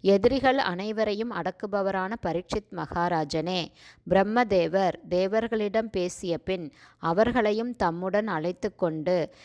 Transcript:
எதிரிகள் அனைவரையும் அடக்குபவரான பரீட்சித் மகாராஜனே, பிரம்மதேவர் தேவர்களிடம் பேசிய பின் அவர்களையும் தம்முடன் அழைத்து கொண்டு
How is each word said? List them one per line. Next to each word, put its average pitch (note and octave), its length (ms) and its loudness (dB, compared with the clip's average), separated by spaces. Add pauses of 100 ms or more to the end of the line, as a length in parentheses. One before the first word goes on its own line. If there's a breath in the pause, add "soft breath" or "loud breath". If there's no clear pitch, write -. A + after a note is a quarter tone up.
எதிரிகள் A#3+ 580 4
அனைவரையும் G#3 720 -2
அடக்குபவரான F#3+ 800 -2 (100)
பரீட்சித் F3+ 500 -4
மகாராஜனே, E3+ 920 -2 (440 loud breath)
பிரம்மதேவர் F#3+ 840 4 (160)
தேவர்களிடம் G#3+ 800 0
பேசிய F3+ 480 -4
பின் F3 340 -6 (260 loud breath)
அவர்களையும் A3 800 2
தம்முடன் F#3 500 0
அழைத்து F3 480 -4
கொண்டு D#3+ 560 0 (140 loud breath)